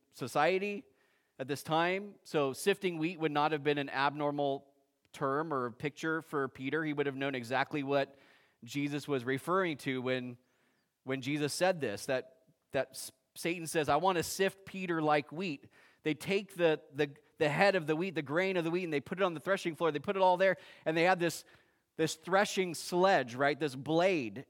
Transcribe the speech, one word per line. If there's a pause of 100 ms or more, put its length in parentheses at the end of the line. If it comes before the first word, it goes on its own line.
(120)
society (540)
at
this
time, (100)
so
sifting
wheat
would
not
have
been
an
abnormal (480)
term
or
picture
for
Peter.
He
would
have
known
exactly
what (480)
Jesus
was
referring
to
when, (680)
when
Jesus
said
this,
that, (380)
that
S-, (240)
Satan
says,
"I
want
to
sift
Peter
like
wheat." (360)
They
take
the, (160)
the, (300)
the
head
of
the
wheat,
the
grain
of
the
wheat,
and
they
put
it
on
the
threshing
floor.
They
put
it
all
there, (280)
and
they
had
this, (540)
this
threshing
sledge,
right,
this
blade,